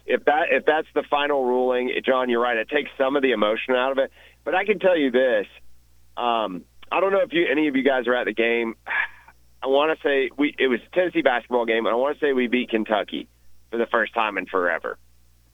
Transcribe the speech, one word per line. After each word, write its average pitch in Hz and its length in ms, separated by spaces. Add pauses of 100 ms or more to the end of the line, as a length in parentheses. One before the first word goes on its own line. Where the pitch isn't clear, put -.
If 120 200
that, 151 260
if 127 140
that's 156 280
the 143 160
final 143 360
ruling, 127 460 (140)
John, 127 240
you're 117 120
right. 120 160
It 110 120
takes 147 280
some 135 180
of 143 60
the 131 100
emotion 110 440
out 127 160
of 131 60
it. 135 140 (320)
But 156 120
I 196 100
can 175 140
tell 180 180
you 139 140
this. 120 360 (680)
Um, 110 460 (280)
I 160 100
don't 190 100
know 196 100
if 165 120
you, 170 160
any 151 180
of 135 80
you 135 80
guys 127 240
were 123 80
at 120 100
the 104 80
game. 117 480
<sighs> - 40 (760)
I 127 60
wanna 143 340
say 139 360
we, 143 200
it 127 100
was 117 180
a - 100
Tennessee 170 260
basketball 123 440
game, 113 200
and 101 80
I - 40
wanna 139 220
say 147 140
we 127 140
beat 120 220
Kentucky 104 580 (440)
for 117 60
the 117 100
first 107 260
time 107 240
in 92 80
forever. 85 520 (560)